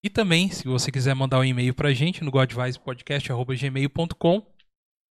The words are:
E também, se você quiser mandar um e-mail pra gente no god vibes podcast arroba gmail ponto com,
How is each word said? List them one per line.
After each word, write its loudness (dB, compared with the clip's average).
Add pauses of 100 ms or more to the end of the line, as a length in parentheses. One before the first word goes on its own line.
E -2
também, 2
se -8
você 0
quiser 0
mandar 2
um 6
e-mail 2
pra 0
gente -2
no -4
god 2
vibes -4
podcast -8
arroba -4
gmail -2
ponto -4
com, 2 (640)